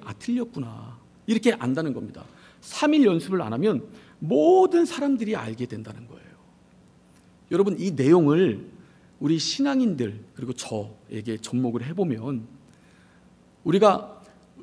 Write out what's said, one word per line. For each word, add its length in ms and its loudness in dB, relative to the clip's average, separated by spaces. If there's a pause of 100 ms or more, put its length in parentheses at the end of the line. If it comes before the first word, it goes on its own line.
"아, 100 -14
틀렸구나." 840 -8 (280)
이렇게 260 2
안다는 400 -2
겁니다. 320 -12 (360)
삼 340 0
일 100 6
연습을 380 2
안 100 -6
하면 340 0 (320)
모든 640 4
사람들이 500 -2
알게 320 -6
된다는 400 -12
거예요. 160 -20 (1300)
여러분, 280 0
이 140 -4
내용을 760 4 (540)
우리 180 2
신앙인들, 840 -2 (100)
그리고 180 -10
저에게 880 -8
접목을 460 -4
해보면, 640 -6 (1200)
우리가 580 2 (400)